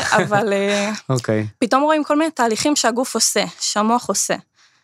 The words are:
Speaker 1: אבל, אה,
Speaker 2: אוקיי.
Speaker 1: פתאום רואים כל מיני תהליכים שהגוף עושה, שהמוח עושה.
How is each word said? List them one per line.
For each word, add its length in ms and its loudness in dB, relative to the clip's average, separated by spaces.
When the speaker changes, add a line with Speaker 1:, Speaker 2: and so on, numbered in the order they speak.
Speaker 1:
אבל, 360 2
אה, 400 0
Speaker 2:
אוקיי. 380 0
Speaker 1:
פתאום 240 2
רואים 220 2
כל 140 0
מיני 120 2
תהליכים 460 0
שהגוף 380 0
עושה, 300 0
שהמוח 480 0
עושה. 260 -2